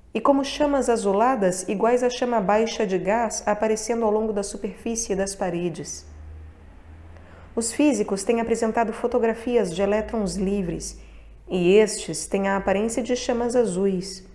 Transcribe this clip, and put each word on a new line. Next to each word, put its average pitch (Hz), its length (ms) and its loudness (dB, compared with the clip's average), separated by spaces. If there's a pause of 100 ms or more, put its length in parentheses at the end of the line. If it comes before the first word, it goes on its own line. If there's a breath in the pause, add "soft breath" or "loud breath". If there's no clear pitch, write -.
(140)
e 220 60 0
como 277 240 4
chamas 277 440 0
azuladas 208 800 2
iguais 226 360 2
à 247 60 2
chama 240 300 0
baixa 214 460 2
de 185 120 0
gás 214 480 0
aparecendo 220 580 0
ao 214 80 2
longo 214 200 0
da 202 120 -2
superfície 214 720 -6
das 190 180 -2
paredes. 175 680 -4 (1500 loud breath)
Os 233 180 -2
físicos 208 500 2
têm 233 180 2
apresentado 226 520 0
fotografias 226 840 0
de 185 80 0
elétrons 208 540 0
livres, 190 640 -2 (480 soft breath)
e 180 260 4
estes 208 540 2
têm 196 180 0
a 196 100 2
aparência 202 460 0
de 247 140 0
chamas 240 400 -2
azuis, 190 680 0 (100)